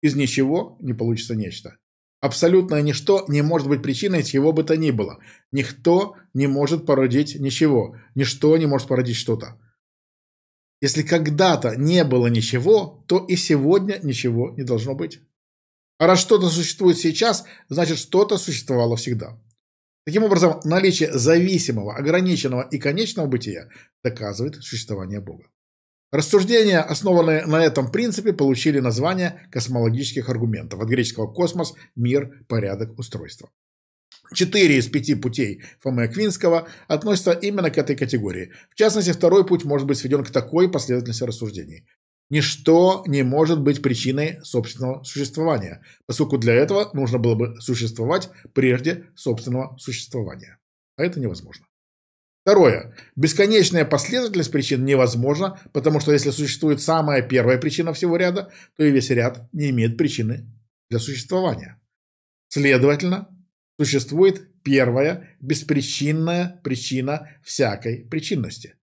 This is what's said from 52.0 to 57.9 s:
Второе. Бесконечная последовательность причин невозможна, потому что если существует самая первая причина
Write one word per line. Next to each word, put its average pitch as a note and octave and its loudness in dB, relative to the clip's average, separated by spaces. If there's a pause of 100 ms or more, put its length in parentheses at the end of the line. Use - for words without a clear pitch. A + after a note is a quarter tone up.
Второе. E3 4 (220)
Бесконечная F3+ 4
последовательность F#3+ -2
причин C3 0
невозможна, C3+ 0 (120)
потому D3+ 0
что D3 2
если C#3+ 2
существует D3 -2
самая D#3 2
первая B2 2
причина D#3+ -2